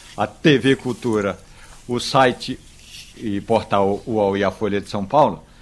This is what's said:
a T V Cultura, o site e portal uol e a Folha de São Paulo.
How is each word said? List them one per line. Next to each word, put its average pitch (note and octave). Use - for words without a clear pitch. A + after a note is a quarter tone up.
a G#2
T D3
V C3
Cultura, G#2+
o A#2+
site C3
e G2+
portal G2+
uol G2+
e G2
a F#2+
Folha G2+
de -
São G2+
Paulo. A#2+